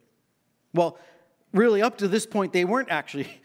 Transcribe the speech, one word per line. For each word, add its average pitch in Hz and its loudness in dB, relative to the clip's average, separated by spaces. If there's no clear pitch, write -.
Well, 170 0
really, 208 4
up 233 0
to 202 -2
this 185 -2
point, 196 -4
they 180 0
weren't 233 -2
actually 143 -6